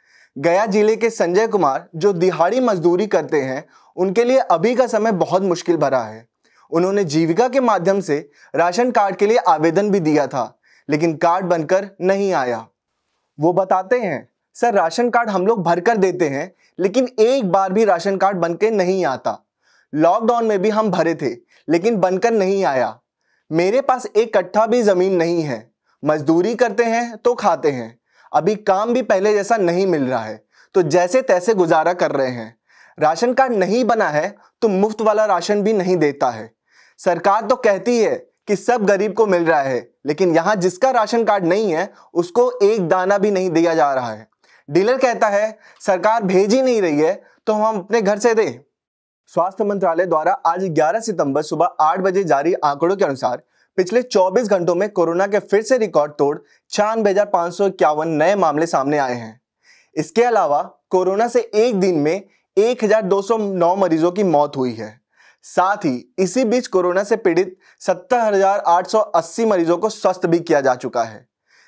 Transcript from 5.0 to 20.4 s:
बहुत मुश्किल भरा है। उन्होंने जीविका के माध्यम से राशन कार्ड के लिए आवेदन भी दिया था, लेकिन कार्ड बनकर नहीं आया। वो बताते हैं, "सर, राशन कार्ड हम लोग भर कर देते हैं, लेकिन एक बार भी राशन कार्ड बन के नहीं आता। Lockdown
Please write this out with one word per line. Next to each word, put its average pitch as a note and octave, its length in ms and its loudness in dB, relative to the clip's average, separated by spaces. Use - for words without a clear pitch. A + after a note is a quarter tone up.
बहुत E3+ 300 0
मुश्किल F3 340 -2
भरा C3+ 260 0
है। A2 260 -16
उन्होंने F#3+ 340 0
जीविका E3 440 0
के B3+ 120 -2
माध्यम G3 400 0
से D3 300 -4
राशन F3 340 0
कार्ड G3+ 260 0
के G3+ 100 0
लिए A3+ 100 4
आवेदन E3+ 540 2
भी G3 100 0
दिया D3+ 260 2
था, B2+ 320 -6
लेकिन D#3 260 0
कार्ड F3 300 0
बनकर F3 440 0
नहीं G3 320 0
आया। B2+ 360 -4
वो E3 120 2
बताते F#3+ 460 0
हैं, F3 300 -6
"सर, A#3 200 0
राशन G3+ 360 0
कार्ड A#3 200 0
हम F#3 160 -2
लोग A3 160 2
भर E3+ 180 0
कर A3+ 160 2
देते F3 320 0
हैं, C#3+ 260 -8
लेकिन G#3 300 0
एक A3+ 340 2
बार F#3+ 200 0
भी A3 120 2
राशन G3 320 0
कार्ड F#3+ 200 0
बन E3+ 180 -2
के G#3+ 160 0
नहीं F#3 360 0
आता। A#2+ 400 -6
Lockdown A3 520 2